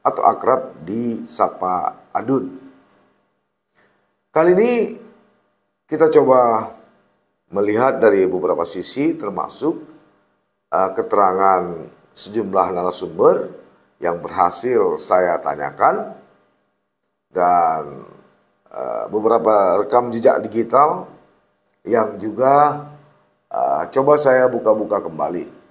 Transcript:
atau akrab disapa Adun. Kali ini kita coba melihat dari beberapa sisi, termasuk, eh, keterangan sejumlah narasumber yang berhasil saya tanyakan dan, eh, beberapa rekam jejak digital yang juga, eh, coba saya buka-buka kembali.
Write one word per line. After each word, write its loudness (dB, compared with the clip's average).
atau -2
akrab 0
disapa -4
Adun. -4
Kali 4
ini 0
kita 2
coba 4
melihat 0
dari 4
beberapa -2
sisi, -4
termasuk, -6
eh, 0
keterangan 0
sejumlah -2
narasumber 0
yang -4
berhasil 0
saya 0
tanyakan -2
dan, 0
eh, -8
beberapa 2
rekam 0
jejak 2
digital 0
yang 0
juga, 0
eh, -2
coba 4
saya 4
buka-buka 0
kembali. -6